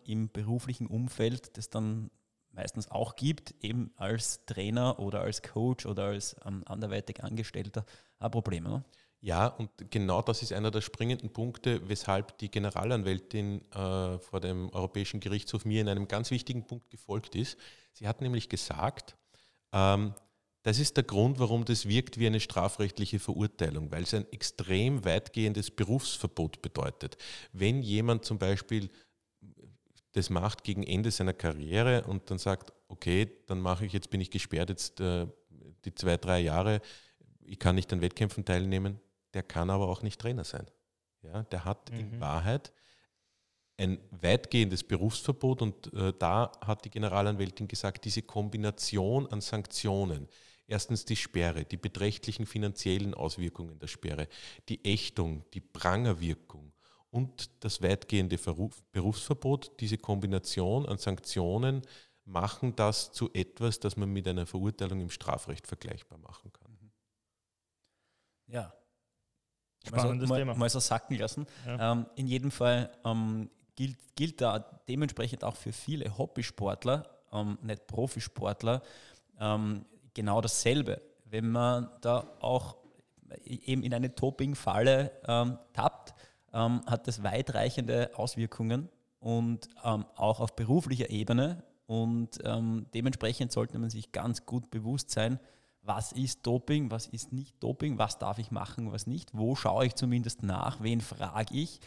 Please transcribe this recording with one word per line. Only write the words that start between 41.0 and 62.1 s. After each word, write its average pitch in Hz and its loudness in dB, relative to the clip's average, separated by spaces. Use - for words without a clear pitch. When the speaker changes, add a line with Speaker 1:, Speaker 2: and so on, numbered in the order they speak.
Speaker 2:
Ja, 87 -6
der 90 -6
hat - -4
in 110 -6
Speaker 3:
Mhm. 117 -8
Speaker 2:
Wahrheit 85 0
ein 92 0
weitgehendes 95 4
Berufsverbot 123 0
und, - -4
äh, 95 2
da 98 4
hat 104 -2
die 107 -10
Generalanwältin 101 0
gesagt, - -4
diese 110 -2
Kombination 104 0
an 104 -4
Sanktionen, 98 0
erstens 107 -2
die 113 0
Sperre, 82 0
die 92 -6
beträchtlichen 104 -2
finanziellen 101 0
Auswirkungen 82 -6
der 76 -12
Sperre, 78 -4
die - -6
Ächtung, 82 0
die 90 -10
Prangerwirkung 85 0
und - -4
das - -2
weitgehende 92 2
Verruf-, 87 -4
Berufsverbot, 131 0
diese 110 0
Kombination 98 0
an - -2
Sanktionen 107 0